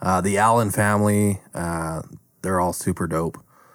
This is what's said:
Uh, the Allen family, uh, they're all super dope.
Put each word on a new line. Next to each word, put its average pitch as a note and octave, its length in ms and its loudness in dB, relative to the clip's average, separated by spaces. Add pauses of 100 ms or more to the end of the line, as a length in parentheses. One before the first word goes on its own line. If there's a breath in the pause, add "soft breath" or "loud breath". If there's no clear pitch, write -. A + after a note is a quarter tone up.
Uh, F#2 200 2
the G2 180 0
Allen A2+ 320 4
family, G#2 720 2 (140)
uh, E2 480 -6 (400)
they're F#2 180 0
all F2 120 0
super F2+ 340 -4
dope. D#2+ 320 -4 (360 soft breath)